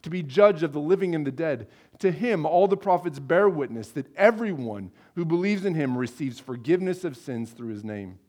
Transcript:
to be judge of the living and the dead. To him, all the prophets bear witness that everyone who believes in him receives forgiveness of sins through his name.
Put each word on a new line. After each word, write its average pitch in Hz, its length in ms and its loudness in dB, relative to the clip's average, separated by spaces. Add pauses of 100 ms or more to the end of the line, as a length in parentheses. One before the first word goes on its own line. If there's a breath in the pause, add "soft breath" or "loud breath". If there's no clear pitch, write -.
to 165 60 -10
be 180 140 -4
judge 170 400 6
of 156 80 -2
the 147 80 -4
living 175 360 0
and 151 120 -2
the 131 60 -4
dead. 131 340 -4 (320 soft breath)
To 190 120 2
him, 170 340 0
all 175 240 4
the 196 80 2
prophets 175 420 0
bear 165 300 4
witness 117 400 -4
that - 260 -8
everyone 165 760 0 (240 soft breath)
who 170 100 -2
believes 185 400 0
in 180 100 0
him 135 220 0
receives 127 420 -6
forgiveness 175 640 -2
of 147 140 -6
sins 117 340 -8
through 117 200 -10
his 104 120 -10
name. 101 460 -10